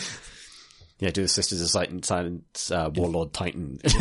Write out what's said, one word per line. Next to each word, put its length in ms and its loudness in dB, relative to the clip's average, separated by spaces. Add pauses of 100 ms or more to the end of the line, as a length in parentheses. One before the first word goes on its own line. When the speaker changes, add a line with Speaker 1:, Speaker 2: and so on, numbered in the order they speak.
(1000)
Speaker 1:
Yeah, 100 2
do 120 0
the 60 0
Sisters 340 0
of 80 0
Silent, 340 0
Silent, 680 -2
uh, 200 2
Warlord 400 0
Titan. 480 -4
Speaker 2:
<laughs> 40 -8
Speaker 1:
You 60 6 (100)